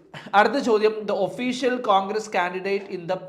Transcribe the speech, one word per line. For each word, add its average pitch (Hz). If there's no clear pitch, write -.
അടുത്ത 226
ചോദ്യം, 214
the 196
official 247
Congress 208
candidate 190
in 175
the 185